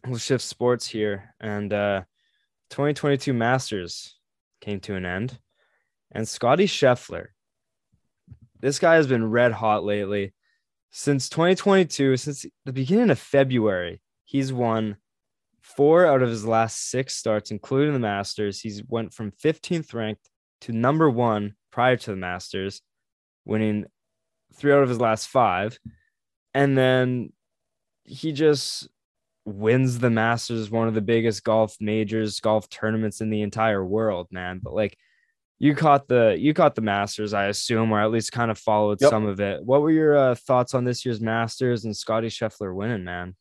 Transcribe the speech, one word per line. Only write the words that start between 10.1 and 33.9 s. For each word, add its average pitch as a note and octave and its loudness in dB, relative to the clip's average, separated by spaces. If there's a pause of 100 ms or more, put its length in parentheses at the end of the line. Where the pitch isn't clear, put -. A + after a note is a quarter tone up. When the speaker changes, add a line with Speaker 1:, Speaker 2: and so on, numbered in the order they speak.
Speaker 1:
Since - -2
twenty E3+ 2
twenty-two, E3+ 2
since C#3+ -10 (220)
the C3+ -8
beginning F3 2
of B2 2
February, G#2+ 0 (240)
he's C3+ -2
won A2+ -2 (640)
four D#3+ 4
out C3+ 4
of A#2+ 2
his A2 -6
last A2+ 0
six C3 -6
starts, G#2+ -4
including C#3 -2
the C3 -2
Masters. G2+ -4
He's G#2 -10
went A2+ -6
from G#2+ -10
fifteenth D#3+ -4
ranked G#2+ -8 (340)
to - -10
number C#3 2
one A2 0 (160)
prior B2 2
to - -10
the F#2+ -6
Masters, F#2+ -8 (640)
winning G#2+ -2 (680)
three C#3+ 2
out C#3+ 8
of B2+ 4
his A#2+ -2
last A2 0
five. G#2+ 0 (760)
And C#3 4
then B2+ 2 (720)
he D#3 -8
just D3 0 (580)
wins A#2 2
the B2 2
Masters, A2+ 0
one A2+ 0
of A2 -2
the A2 0
biggest A2+ 0
golf A2 2
majors, G#2+ -2
golf G#2+ 0
tournaments A2 -4
in A2 -4
the G#2+ -2
entire G#2 -2
world, G2 -2